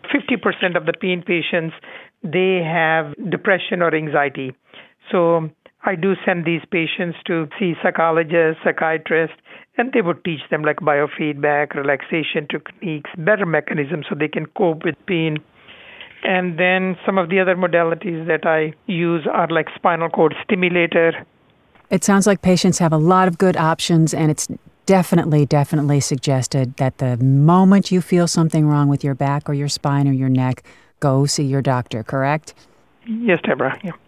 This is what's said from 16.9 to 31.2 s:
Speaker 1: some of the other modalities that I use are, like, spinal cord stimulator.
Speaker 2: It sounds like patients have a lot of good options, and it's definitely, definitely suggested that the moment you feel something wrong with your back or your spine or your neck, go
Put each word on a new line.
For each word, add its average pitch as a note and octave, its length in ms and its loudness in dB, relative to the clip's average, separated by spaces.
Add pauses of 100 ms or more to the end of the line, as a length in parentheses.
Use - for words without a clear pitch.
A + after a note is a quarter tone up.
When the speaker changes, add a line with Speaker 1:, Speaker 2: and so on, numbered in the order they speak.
Speaker 1:
some G3 100 0
of E3+ 140 0
the F#3+ 100 2
other F#3 140 2
modalities E3 720 -2
that D#3 180 -2
I D#3 300 0 (120)
use E3+ 440 -2
are, E3+ 180 0
like, D#3+ 260 -2
spinal E3 360 -2
cord D#3+ 240 2 (100)
stimulator. F3 680 2 (760)
Speaker 2:
It F#3+ 160 0
sounds G3 220 4
like G3+ 160 2
patients F#3 380 2
have E3 120 4
a D#3+ 60 2
lot F#3 300 4
of E3+ 100 -4
good F#3 180 2
options, D#3+ 560 2
and D#3 180 0
it's - 180 -4 (360)
definitely, E3+ 600 4
definitely C#3+ 540 2
suggested C3+ 760 -2
that C3 220 -2
the B2 200 -2
moment E3+ 720 4
you F3+ 120 2
feel F3 240 2
something D#3+ 400 2
wrong D3 220 2
with C#3 140 0
your C#3 120 -2
back C#3+ 340 -2
or D3 60 -2
your C#3+ 140 -4
spine C#3 380 0
or C#3 60 2
your C3 160 0
neck, B2+ 340 0 (360)
go C3+ 260 2